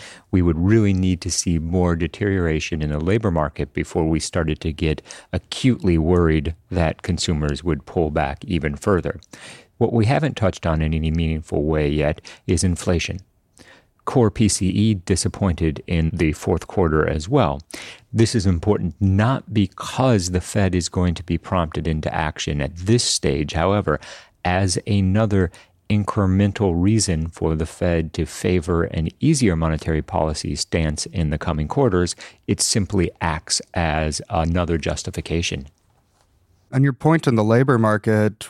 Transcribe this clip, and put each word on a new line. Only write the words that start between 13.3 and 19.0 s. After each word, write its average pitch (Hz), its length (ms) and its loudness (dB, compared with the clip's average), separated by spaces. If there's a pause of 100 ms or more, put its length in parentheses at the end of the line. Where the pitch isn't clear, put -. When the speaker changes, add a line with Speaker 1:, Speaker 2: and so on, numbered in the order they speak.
Speaker 1:
Core 113 260 2
P 110 180 2
C - 180 0
E 104 280 2
disappointed 90 920 -2
in 82 240 0
the 80 220 0
fourth - 340 -2
quarter 80 400 2
as 80 220 -4
well. 82 320 0 (500)
This 113 240 2
is 92 100 0
important 92 540 0
not 104 540 2